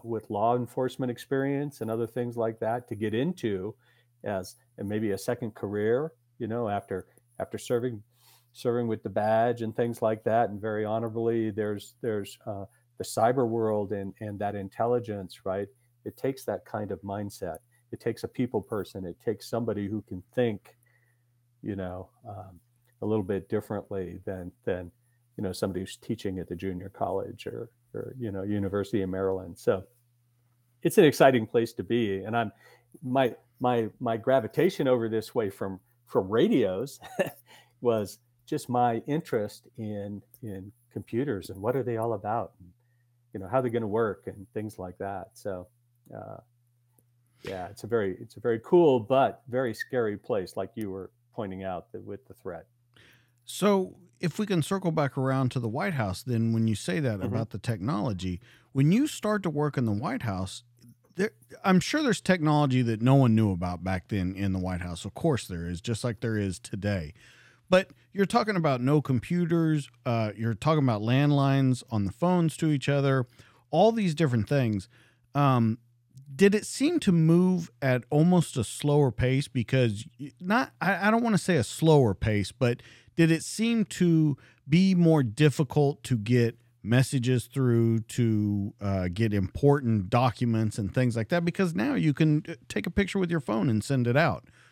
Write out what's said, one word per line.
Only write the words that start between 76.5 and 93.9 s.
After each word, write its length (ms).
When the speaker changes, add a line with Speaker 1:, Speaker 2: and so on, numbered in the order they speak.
Speaker 2:
it 100
seem 360
to 100
move 600
at 260
almost 480
a 60
slower 480
pace? 380
Because 580
y-, 100
not, 400
I, 280
I 20
don't 140
wanna 140
say 180
a 80
slower 500
pace, 380
but 300
did 160
it 100
seem 440
to 500
be 260
more 300
difficult 800
to 120
get 420
messages 640
through, 540
to, 800
uh, 320
get 220
important 760
documents 680
and 160
things 220
like 140
that? 140
Because 300
now 200
you 200
can, 340
uh, 60
take 180
a 40
picture 280
with 120
your 100
phone 280
and 140
send 240